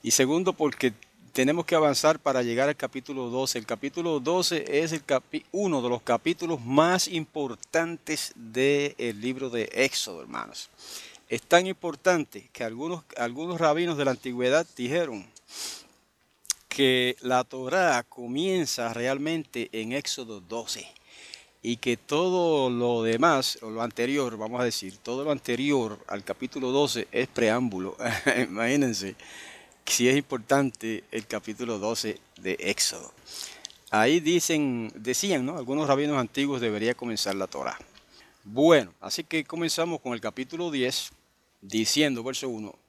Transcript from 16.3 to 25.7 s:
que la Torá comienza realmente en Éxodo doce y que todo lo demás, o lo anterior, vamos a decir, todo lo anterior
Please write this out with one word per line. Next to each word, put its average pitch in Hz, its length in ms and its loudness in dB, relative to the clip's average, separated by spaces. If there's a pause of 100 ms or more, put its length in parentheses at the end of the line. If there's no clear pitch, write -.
que 127 540 2
la 127 220 2
Torá 135 680 0
comienza 131 840 -2
realmente 135 760 -4
en 110 200 -6
Éxodo 117 500 -6
doce 110 460 -8 (760)
y 117 160 -2
que 120 180 0
todo 165 760 2
lo 120 320 2
demás, 131 580 2
o 113 80 -12
lo 113 140 -4
anterior, 120 520 -2
vamos 110 240 -6
a 123 60 2
decir, 101 320 -4
todo 127 260 -6
lo 151 80 0
anterior 127 760 0